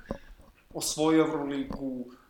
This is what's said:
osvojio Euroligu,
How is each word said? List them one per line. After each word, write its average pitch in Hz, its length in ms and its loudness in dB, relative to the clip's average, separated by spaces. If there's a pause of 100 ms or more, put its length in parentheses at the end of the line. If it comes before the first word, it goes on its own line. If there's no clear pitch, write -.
(760)
osvojio 156 460 4
Euroligu, 139 840 -2 (240)